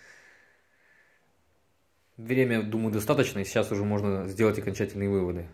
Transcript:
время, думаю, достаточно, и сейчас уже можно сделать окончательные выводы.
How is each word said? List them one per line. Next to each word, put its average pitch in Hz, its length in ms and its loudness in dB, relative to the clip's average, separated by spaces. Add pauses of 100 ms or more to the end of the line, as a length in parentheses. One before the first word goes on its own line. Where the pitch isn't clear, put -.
(2250)
время, 117 460 2
думаю, 110 280 -2
достаточно, 113 460 0
и 98 80 -2
сейчас - 260 0
уже 101 140 -2
можно 101 420 0
сделать 104 300 2
окончательные 101 540 -4
выводы. 90 420 -2